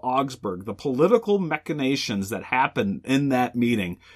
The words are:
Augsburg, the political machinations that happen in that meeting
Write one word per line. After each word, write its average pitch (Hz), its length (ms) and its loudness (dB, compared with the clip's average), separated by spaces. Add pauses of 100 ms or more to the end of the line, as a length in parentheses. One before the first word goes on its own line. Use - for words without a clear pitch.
Augsburg, 127 640 -4
the 107 80 -6
political 196 640 4
machinations 139 920 -2
that 98 140 -6
happen 127 640 0
in 139 260 2
that 123 240 0
meeting 117 440 0 (160)